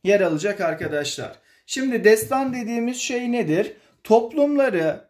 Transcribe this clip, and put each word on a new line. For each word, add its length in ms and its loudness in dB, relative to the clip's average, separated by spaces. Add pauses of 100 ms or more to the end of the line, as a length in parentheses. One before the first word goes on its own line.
yer 180 4
alacak 400 -2
arkadaşlar. 800 -6 (240)
Şimdi 380 -4
destan 500 4
dediğimiz 440 -4
şey 340 -4
nedir? 420 0 (300)
Toplumları, 1080 2